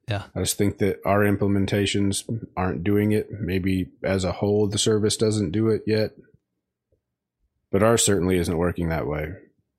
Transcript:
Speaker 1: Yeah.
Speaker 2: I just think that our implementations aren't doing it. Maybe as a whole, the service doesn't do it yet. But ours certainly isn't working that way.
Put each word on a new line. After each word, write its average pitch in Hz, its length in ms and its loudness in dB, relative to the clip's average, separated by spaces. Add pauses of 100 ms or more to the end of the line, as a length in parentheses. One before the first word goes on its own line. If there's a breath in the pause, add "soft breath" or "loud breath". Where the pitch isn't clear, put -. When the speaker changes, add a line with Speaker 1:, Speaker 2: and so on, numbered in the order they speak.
Speaker 1:
Yeah. 101 160 -8 (100)
Speaker 2:
I 90 60 -4
just - 180 -4
think 101 200 0
that 98 260 -2
our 101 160 2
implementations 101 1040 0 (320)
aren't 87 260 -2
doing 104 300 2
it. 107 180 0
Maybe 92 580 -2 (140)
as 92 220 0
a 87 80 -2
whole, 104 340 0
the 98 120 -4
service 107 380 2
doesn't 107 360 0
do 110 160 0
it 110 180 0
yet. 107 300 -2 (1500)
But 98 140 2
ours 113 200 4
certainly 92 340 2
isn't 85 200 -2
working 85 300 -2
that 76 180 -4
way. 76 260 -6 (460)